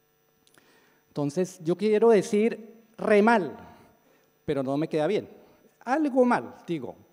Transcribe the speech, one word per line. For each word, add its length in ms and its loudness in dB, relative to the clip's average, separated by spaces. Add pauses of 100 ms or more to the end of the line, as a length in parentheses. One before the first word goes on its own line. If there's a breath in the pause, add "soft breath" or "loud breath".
(1080 soft breath)
Entonces, 560 -6
yo 140 -2
quiero 320 2
decir 720 0 (140)
re 240 4
mal, 340 2 (880 loud breath)
pero 180 -4
no 140 -4
me 140 -4
queda 180 -2
bien. 220 -4 (560 soft breath)
Algo 400 0
mal, 300 -2 (120)
digo, 280 -8 (180)